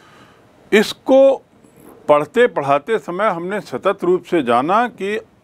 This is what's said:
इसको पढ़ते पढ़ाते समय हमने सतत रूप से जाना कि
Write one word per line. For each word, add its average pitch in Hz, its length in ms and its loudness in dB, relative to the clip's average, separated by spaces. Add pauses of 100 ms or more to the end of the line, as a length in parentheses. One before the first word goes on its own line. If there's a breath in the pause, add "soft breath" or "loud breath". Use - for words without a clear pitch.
(720 soft breath)
इसको 269 720 2 (680)
पढ़ते 147 400 2
पढ़ाते 143 500 -2
समय 185 320 -4
हमने 180 320 -6
सतत 185 420 -6
रूप 175 200 0
से - 200 -2
जाना 170 440 0
कि 208 340 -8 (220)